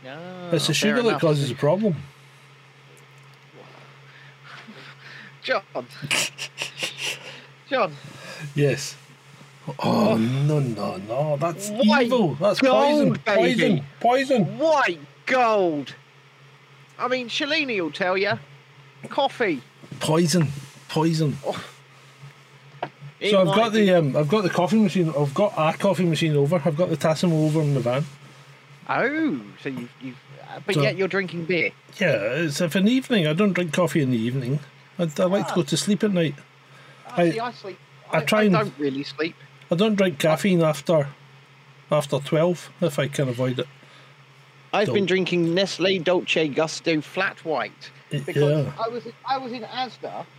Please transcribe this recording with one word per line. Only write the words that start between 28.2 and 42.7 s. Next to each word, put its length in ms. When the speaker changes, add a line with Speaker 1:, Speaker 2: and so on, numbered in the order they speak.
Speaker 1:
Oh, 520
so 60
you've, 320
you've, 160
uh, 160
but 120
Speaker 2:
So 60
Speaker 1:
yet 140
you're 120
drinking 360
beer. 280
Speaker 2:
Yeah, 180
it's 440
if 140
an 140
evening. 380
I 80
don't 180
drink 200
coffee 300
in 80
the 80
evening. 420
I, 40
I 60
like 240
to 40
Speaker 1:
Ah. 40
Speaker 2:
go 60
to 140
sleep 280
at 80
night. 220
Speaker 1:
Ah, 120
Speaker 2:
I, 120
Speaker 1:
see, 100
I 120
sleep. 260
Speaker 2:
I 60
Speaker 1:
I, 60
Speaker 2:
try 160
Speaker 1:
I 40
Speaker 2:
and 100
Speaker 1:
don't 240
really 260
sleep. 300
Speaker 2:
I 40
don't 220
drink 220
caffeine 440
after, 460
after 300
twelve 500